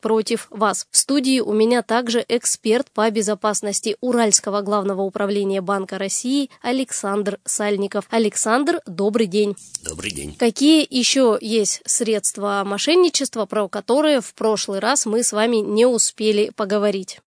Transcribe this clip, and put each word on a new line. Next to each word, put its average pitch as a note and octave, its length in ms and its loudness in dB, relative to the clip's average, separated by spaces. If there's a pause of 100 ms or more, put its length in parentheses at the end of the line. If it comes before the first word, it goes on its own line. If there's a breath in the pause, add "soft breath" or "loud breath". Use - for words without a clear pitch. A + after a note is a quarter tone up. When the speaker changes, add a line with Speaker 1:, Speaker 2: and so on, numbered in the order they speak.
Speaker 1:
против A3 480 -2
вас. G3+ 420 -2
В - 60 2
студии C4 420 2
у G#3 140 -2
меня A3+ 300 4
также A#3 440 -2
эксперт A#3+ 640 0
по A3 180 2
безопасности G#3 920 -2
Уральского A3 600 0
главного G3 420 -2
управления G3 580 -2
Банка F#3+ 360 -4
России B3 520 -2 (120)
Александр G#3 840 -2
Сальников. G3+ 640 -2
Александр, A#3 760 0
добрый G#3 420 0
день. G3+ 280 0 (280)
Speaker 2:
Добрый - 280 -8
день. - 260 -10
Speaker 1:
Какие C#4 520 4
еще B3+ 500 2
есть A3 460 -2
средства G3+ 800 -2
мошенничества, C4+ 800 2
про G3+ 240 -2
которые C#4 500 2
в - 140 -10
прошлый G3+ 460 -2
раз A#3+ 260 0
мы A3+ 180 0
с - 80 0
вами A3+ 260 0
не G#3 280 2
успели G#3+ 680 0
поговорить? G3+ 720 -2